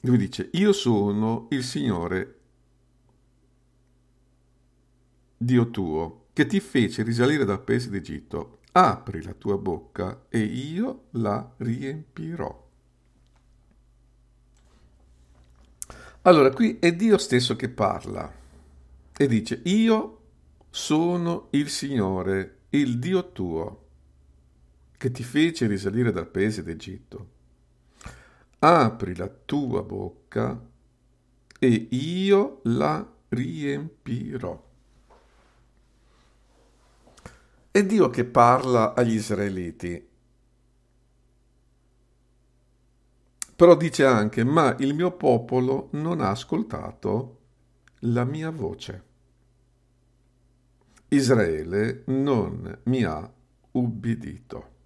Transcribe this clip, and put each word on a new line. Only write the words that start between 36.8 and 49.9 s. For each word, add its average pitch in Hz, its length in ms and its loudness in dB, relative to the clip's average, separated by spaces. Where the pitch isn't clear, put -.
È 202 140 4
Dio 190 260 4
che 120 140 -2
parla 123 680 4
agli 117 200 2
israeliti. 92 920 -4
Però 175 220 8
dice 156 280 0
anche, 113 380 2
"Ma 139 380 4
il 139 140 0
mio 175 180 0
popolo 127 800 0
non 156 280 -4
ha 98 100 0
ascoltato 104 1120 -6
la 120 240 0
mia 156 260 -6
voce. - 540 -10